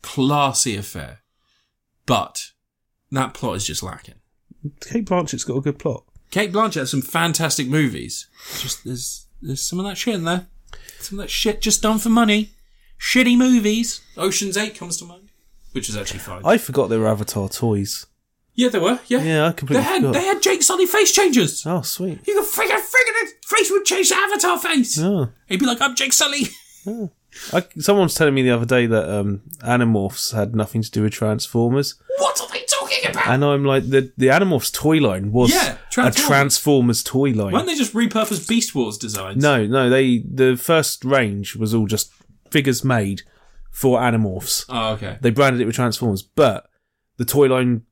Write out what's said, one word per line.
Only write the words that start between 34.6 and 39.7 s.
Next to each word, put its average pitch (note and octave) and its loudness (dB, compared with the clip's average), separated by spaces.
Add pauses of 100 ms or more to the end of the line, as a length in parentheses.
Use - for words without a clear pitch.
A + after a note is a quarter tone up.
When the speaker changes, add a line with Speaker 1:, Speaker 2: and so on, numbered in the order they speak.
Speaker 2:
toy D#3 2
line G#2 0
was B2 4
Speaker 1:
Yeah, F4 2
Speaker 2:
a - -14
Speaker 1:
Transformers. B2+ 2
Speaker 2:
Transformers C#3 2
toy C3+ 0
line. G#2 0
Speaker 1:
Weren't D#4 0
they E4 -2
just C#4 -2
repurposed A3 -2
Beast A3+ 0
Wars A2 -2
designs? G#2 -4
Speaker 2:
No, C3+ 4
no, B2+ 2